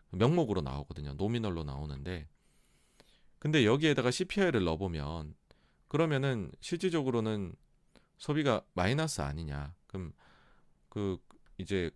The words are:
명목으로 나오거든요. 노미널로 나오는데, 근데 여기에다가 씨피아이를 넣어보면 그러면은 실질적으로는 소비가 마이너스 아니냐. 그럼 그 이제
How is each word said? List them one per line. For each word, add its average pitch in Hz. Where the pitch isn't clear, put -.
명목으로 110
나오거든요. 71
노미널로 98
나오는데, 73
근데 147
여기에다가 135
씨피아이를 143
넣어보면 80
그러면은 135
실질적으로는 120
소비가 143
마이너스 135
아니냐. 71
그럼 90
그 98
이제 90